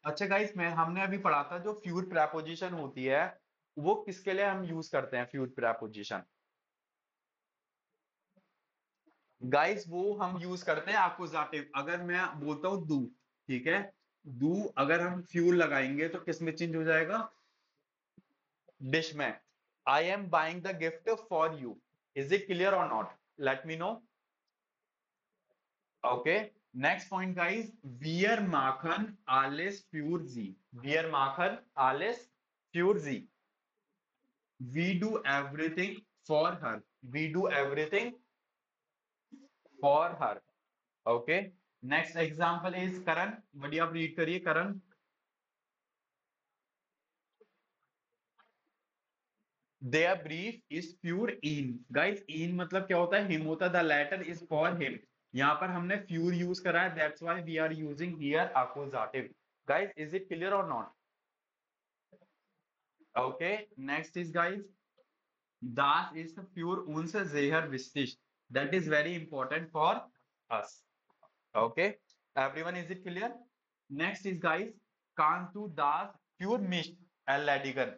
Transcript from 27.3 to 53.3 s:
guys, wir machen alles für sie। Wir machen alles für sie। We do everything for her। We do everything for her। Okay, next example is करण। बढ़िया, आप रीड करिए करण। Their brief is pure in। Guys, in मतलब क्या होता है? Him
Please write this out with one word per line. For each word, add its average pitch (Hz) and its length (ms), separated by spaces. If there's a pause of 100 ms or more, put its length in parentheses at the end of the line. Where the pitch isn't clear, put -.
guys, 185 360 (120)
wir 165 580
machen 170 760 (100)
alles 143 540 (100)
für 160 340
sie। 113 300 (280)
Wir 160 260
machen 160 480 (180)
alles 147 540 (440)
für 185 240
sie। 139 300 (1300)
We 160 380
do 220 280
everything 156 720 (280)
for 160 360
her। 110 200 (220)
We 143 300
do 185 160
everything 151 640 (1700)
for 156 400
her। 104 200 (640)
Okay, 120 360 (420)
next 156 320
example 165 580 (120)
is 185 180
करण। 180 320 (200)
बढ़िया, 143 280
आप 165 100
रीड 160 220
करिए 170 320
करण। 185 320 (4000)
Their 160 420
brief 175 460
is 160 180 (160)
pure 185 400
in। 143 340 (140)
Guys, 185 380
in 165 260
मतलब 180 320
क्या 180 100
होता 175 200
है? 202 120
Him 156 160